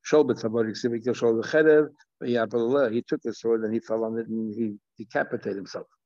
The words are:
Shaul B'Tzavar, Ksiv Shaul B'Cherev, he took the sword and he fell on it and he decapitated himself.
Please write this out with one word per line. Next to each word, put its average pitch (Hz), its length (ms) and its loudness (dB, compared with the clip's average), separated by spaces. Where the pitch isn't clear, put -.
Shaul 151 140 6
B'Tzavar, 117 460 0
Ksiv 117 280 -4
Shaul 113 340 0
B'Cherev, 127 1500 2
he 117 140 -2
took 151 140 -4
the 113 140 -6
sword 113 300 0
and 110 100 -2
he 117 60 0
fell 113 240 -4
on 113 140 -4
it 113 100 -8
and 110 260 -6
he 107 240 -6
decapitated 110 600 -6
himself. 92 300 -12